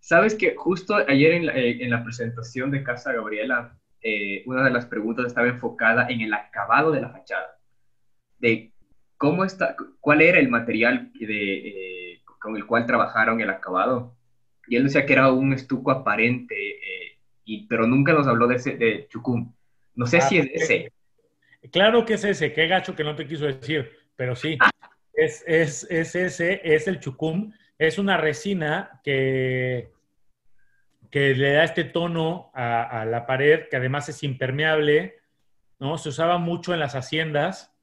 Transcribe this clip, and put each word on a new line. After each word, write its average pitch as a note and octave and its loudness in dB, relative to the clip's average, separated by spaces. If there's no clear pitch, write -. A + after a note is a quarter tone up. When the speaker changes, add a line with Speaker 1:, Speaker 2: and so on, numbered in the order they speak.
Speaker 1:
¿sabes G3+ 4
que F3+ 0
justo F#3 -2
ayer C#3+ 6
en E3+ 0
la, C#3 -2
eh, A#2+ 0
en B2 -4
la A#2 0
presentación A#2 -6
de C#3 -2
Casa B2+ -6
Gabriela, A#2 -4
eh, G2+ -4
una B2+ -2
de C3 4
las A#2+ -2
preguntas A2+ -4
estaba A#2+ 2
enfocada A#2 0
en A#2 -4
el G#2+ -2
acabado A2 0
de C3+ 0
la B2 -10
fachada? - -12
De A2+ -2
cómo E3+ 2
está, - -4
cu-, - -16
cuál D3+ 4
era F3 6
el C3+ 4
material A#2+ 0
de, F#2+ -6
eh, - -20
con G#2+ -8
el G2+ -8
cual A#2 0
trabajaron A2+ 0
el G2 -2
acabado. G2 -2
Y A#2+ 0
él B2+ 4
decía C#3 2
que C3+ 2
era C3 6
un C3+ 2
estuco B2+ -4
aparente, A#2 0
eh, G2+ -10
y, G#2+ -10
pero A2+ 0
nunca C#3 4
nos D3 4
habló A#2 4
de B2 2
ese, B2 -4
de A2+ 0
chucum. A#2+ -4
No B2 -4
sé B2 4
Speaker 2:
Ah, - 6
Speaker 1:
si D3+ 4
es C#3+ 2
Speaker 2:
ok. C3 -10
Speaker 1:
ese. D3+ -2
Speaker 2:
Claro A3 6
que A3+ 0
es F#3+ -4
ese, F#3 0
qué D#3+ 2
gacho F#3 0
que D#3 -4
no D3+ -4
te D#3 -10
quiso D3 -6
decir, C3+ -4
pero B2+ -6
sí, D#3 -4
Speaker 1:
<laughs> - -2
Speaker 2:
es, D#3 0
es, D#3+ 2
es E3 -2
ese, F3+ -2
es D#3 2
el F#3+ -4
chucum. E3 -4
Es D#3 2
una G3 2
resina D#3+ -2
que, C3 -2
que C#3 2
le C#3 2
da D3+ 6
este D#3+ -2
tono E3+ -4
a, A#2 -2
a - -6
la A#2 -4
pared, D3 4
que C#3+ -2
además C3 -2
es - -10
impermeable, D3 0
¿no? D3 -4
Se D#3+ -8
usaba E3 0
mucho E3+ -2
en E3 -2
las C#3+ -4
haciendas D#3 -4